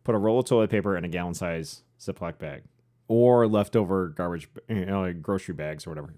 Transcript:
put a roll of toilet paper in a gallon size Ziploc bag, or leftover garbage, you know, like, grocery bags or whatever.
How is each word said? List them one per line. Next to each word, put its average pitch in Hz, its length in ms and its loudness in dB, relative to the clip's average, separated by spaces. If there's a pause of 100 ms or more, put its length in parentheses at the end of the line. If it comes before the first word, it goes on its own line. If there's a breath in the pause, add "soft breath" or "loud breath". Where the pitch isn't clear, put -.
put 117 140 0
a - 20 0
roll 110 220 4
of 123 60 -2
toilet 113 240 2
paper 101 260 0
in 85 80 -4
a 87 40 -6
gallon 87 260 -4
size 82 480 -8 (180)
Ziploc - 380 -8
bag, 73 260 -12 (420)
or 120 400 6
leftover 101 600 2
garbage, 87 400 -6 (200)
you 104 180 -4
know, 98 160 -2
like, 87 200 -4
grocery 95 320 -4
bags 76 320 -10
or 82 40 -12
whatever. 76 280 -12